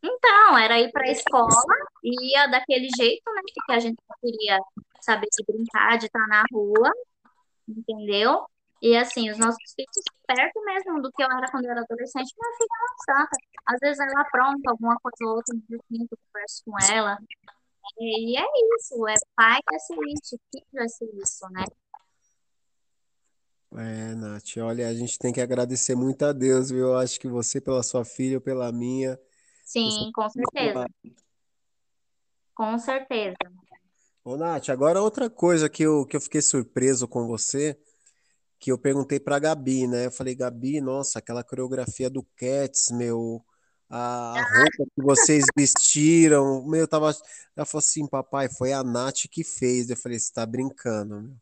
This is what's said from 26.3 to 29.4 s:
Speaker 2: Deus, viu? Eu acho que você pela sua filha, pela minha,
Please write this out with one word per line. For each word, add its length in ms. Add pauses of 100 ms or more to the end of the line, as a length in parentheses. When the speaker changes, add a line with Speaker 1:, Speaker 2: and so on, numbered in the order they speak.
Speaker 2:
Deus, 380
viu? 200
Eu 80
acho 220
que 80
você 320
pela 240
sua 220
filha, 340
pela 320
minha, 480 (460)